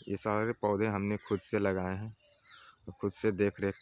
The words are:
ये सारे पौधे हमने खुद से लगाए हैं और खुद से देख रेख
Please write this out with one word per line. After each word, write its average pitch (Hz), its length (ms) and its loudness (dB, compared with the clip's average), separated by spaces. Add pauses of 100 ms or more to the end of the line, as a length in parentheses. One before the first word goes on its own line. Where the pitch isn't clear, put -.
ये 98 80 -2
सारे 107 360 0
पौधे 104 340 2
हमने 104 300 0
खुद 101 240 -2
से - 180 -2
लगाए 95 380 0
हैं 110 200 -8 (720)
और 92 120 -12
खुद 101 120 0
से 110 200 0
देख 101 280 2
रेख 98 220 0